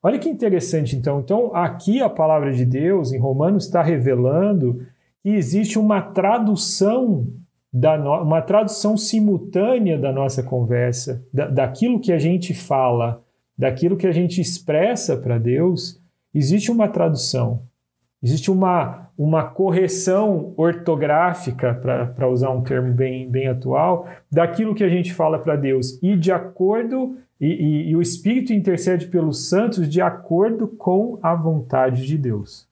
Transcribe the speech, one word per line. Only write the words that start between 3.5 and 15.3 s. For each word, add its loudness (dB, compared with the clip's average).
tá 0
revelando 2
que -2
existe 0
uma 2
tradução 0
da 4
no-, 0
uma 2
tradução 0
simultânea 0
da -2
nossa -2
conversa, -2
da... 0
daquilo 0
que 0
a 2
gente 0
fala, 0
daquilo 0
que -2
a 4
gente 0
expressa 0
pra -2